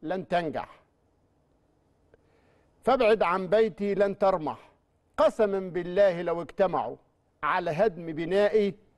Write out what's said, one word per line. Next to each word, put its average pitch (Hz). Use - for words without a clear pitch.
لن 170
تنجح، 165
فابعد 226
عن 185
بيتي 202
لن 202
ترمح، 160
قسما 214
بالله 180
لو 170
اجتمعوا 147
على 170
هدم 175
بنائي 196